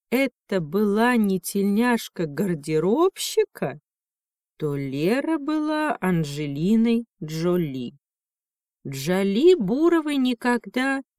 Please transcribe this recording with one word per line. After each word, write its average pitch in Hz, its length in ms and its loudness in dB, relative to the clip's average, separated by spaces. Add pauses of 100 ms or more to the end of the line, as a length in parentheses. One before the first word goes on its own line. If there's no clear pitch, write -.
(100)
это 240 500 0
была 208 560 2
не 196 240 2
тельняшка 202 840 0
гардеробщика, 165 1500 0 (760)
то 147 180 -4
Лера 170 640 -2
была 302 600 -2
Анджелиной 175 1040 0 (160)
Джоли. 156 720 -2 (920)
Джоли 196 680 2
Буровой 302 640 0
никогда 254 840 -2 (160)